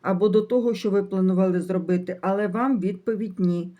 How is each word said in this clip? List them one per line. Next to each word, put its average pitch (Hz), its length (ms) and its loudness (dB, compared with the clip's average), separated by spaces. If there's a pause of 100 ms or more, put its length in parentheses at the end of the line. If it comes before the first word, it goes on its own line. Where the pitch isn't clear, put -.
або 190 280 2
до 214 120 4
того, 233 320 0
що 190 180 -4
ви 202 120 2
планували 190 580 2
зробити, 180 600 -2
але 196 260 0
вам 233 320 0
відповідь 196 600 -4
«ні». 175 400 0